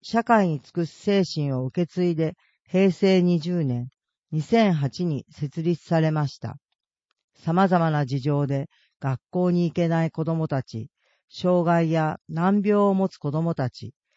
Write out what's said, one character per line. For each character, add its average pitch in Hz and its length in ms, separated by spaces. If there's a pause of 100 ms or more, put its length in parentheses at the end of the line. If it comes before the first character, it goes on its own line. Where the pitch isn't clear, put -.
社 233 220
会 220 240
に 151 140
尽 - 100
く 170 140
す - 80 (100)
精 202 200
神 147 300
を 131 120
受 131 160
け 170 60
継 180 160
い 175 120
で、 160 200 (300)
平 190 260
成 190 300
二 175 180
十 170 240
年、 123 260 (420)
二 156 100
千 220 320
八 147 320
に 151 240
設 147 320
立 165 220
さ 165 180
れ 156 100
ま 151 160
し - 100
た。 107 200 (760)
様 180 320
々 165 240
な 147 140
事 131 140
情 143 280
で 139 220 (300)
学 135 200 (120)
校 180 200
に 175 140
行 160 80
け 175 140
な 165 180
い 160 60
子 160 120
ど 165 120
も 160 120
た 135 160
ち、 113 260 (400)
障 180 360
害 170 260
や 156 280 (100)
難 180 320
病 208 140
を 202 180
持 190 160
つ - 80
子 147 140
ど 156 100
も 165 140
た 127 140
ち、 - 240 (240)